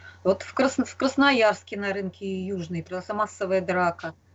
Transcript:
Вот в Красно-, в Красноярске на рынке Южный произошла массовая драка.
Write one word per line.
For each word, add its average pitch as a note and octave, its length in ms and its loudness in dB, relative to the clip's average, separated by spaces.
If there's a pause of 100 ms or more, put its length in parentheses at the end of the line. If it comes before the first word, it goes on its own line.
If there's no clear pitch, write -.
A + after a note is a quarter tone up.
(240)
Вот F#3+ 200 2
в - 100 -14
Красно-, C4 320 0
в - 100 -14
Красноярске B3+ 800 2
на G3+ 160 -2
рынке G3 320 -6 (200)
Южный F3 380 -6
произошла F#3 320 -8
массовая F#3+ 460 -2
драка. F3 520 -2 (220)